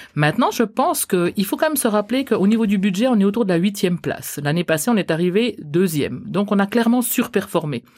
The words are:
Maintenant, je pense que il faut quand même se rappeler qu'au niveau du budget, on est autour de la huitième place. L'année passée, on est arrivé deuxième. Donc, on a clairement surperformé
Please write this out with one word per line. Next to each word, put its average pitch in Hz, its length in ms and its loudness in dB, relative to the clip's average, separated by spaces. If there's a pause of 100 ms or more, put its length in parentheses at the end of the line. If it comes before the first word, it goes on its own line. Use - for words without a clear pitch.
(140)
Maintenant, 151 380 2
je 247 120 0
pense 285 420 -2
que 180 320 0
il 196 80 0
faut 302 120 -4
quand 214 100 2
même 269 100 -2
se - 100 0
rappeler 214 380 0
qu'au 202 220 2
niveau 226 180 2
du 208 120 2
budget, 202 300 0
on 247 120 2
est 190 40 4
autour 208 220 2
de 190 80 -2
la - 40 2
huitième 180 420 0
place. - 440 -8
L'année 156 220 0
passée, 160 260 0
on 226 60 4
est 208 120 0
arrivé 180 540 0
deuxième. 151 640 0
Donc, 196 260 -2
on 202 80 2
a 202 80 2
clairement 233 340 2
surperformé 180 840 -4 (140)